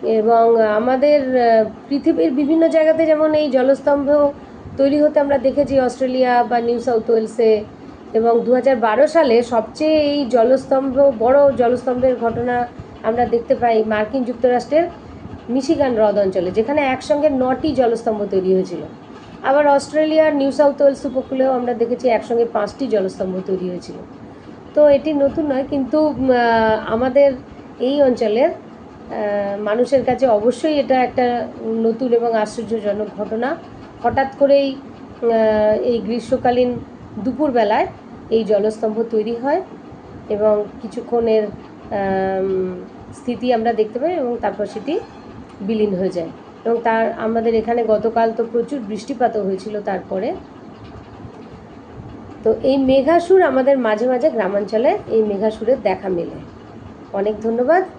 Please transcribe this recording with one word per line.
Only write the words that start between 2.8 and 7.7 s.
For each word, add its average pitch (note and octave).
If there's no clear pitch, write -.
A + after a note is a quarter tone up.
যেমন D#4
এই D4+
জলস্তম্ভ C#4+
তৈরি C#4
হতে D4+
আমরা C#4+
দেখেছি, C4+
অস্ট্রেলিয়া B3+
বা A#3+
নিউ A#3
সাউথ A#3
ওয়েলসে, A3